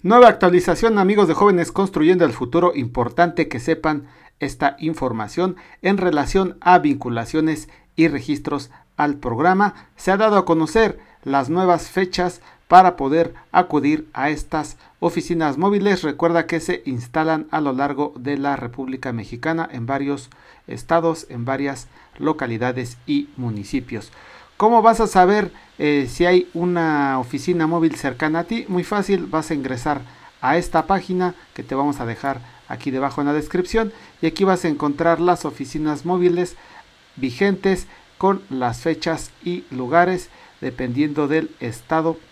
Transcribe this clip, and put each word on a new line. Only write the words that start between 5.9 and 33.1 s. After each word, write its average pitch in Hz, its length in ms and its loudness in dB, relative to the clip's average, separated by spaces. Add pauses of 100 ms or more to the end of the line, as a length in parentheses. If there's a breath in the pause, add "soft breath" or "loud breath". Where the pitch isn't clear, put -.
relación 180 640 0
a 180 200 6
vinculaciones 143 880 -2 (260 soft breath)
y 160 140 2
registros 143 640 -6 (240 soft breath)
al 147 220 -2
programa. 180 760 0
Se - 160 -4
ha 196 60 4
dado 208 220 4
a 185 60 2
conocer 175 540 2 (240 soft breath)
las 139 280 -2
nuevas 175 380 2
fechas 185 520 -4 (260 soft breath)
para 180 300 8
poder 151 360 0 (200 loud breath)
acudir 156 600 2
a 143 180 -2
estas 151 460 -6 (220 soft breath)
oficinas 165 580 -2
móviles. 196 460 2
Recuerda 160 460 0
que 165 100 -2
se 180 260 -4
instalan 156 680 -4
a 156 80 -2
lo 143 120 -2
largo 143 460 -2
de 143 200 -6
la 139 180 -2
República 127 560 -8
Mexicana, 120 580 -6
en 117 160 -10
varios 139 440 -4 (360 soft breath)
estados, 165 640 -2
en 120 140 -10
varias 135 420 -6 (320 soft breath)
localidades 127 880 -4
y 143 300 -2
municipios. 113 760 -8 (480 loud breath)
¿Cómo 226 220 6
vas 226 200 4
a 214 80 2
saber, 202 420 4 (280 loud breath)
eh, 147 300 0
si 127 160 -2
hay 180 300 4
una 160 640 0
oficina 156 480 -2
móvil 160 300 0
cercana 151 440 -2
a 175 40 -4
ti? 226 240 -6
Muy 180 160 0
fácil, 196 420 -2
vas 156 240 -4
a 165 40 0
ingresar 131 480 -4 (380 loud breath)
a 139 160 2
esta 165 300 0
página 180 480 -2 (180 loud breath)
que 117 120 -14
te 131 100 -8
vamos 139 240 -2
a 120 80 -6
dejar 123 340 -6 (280 loud breath)
aquí 123 240 -8
debajo 131 280 -2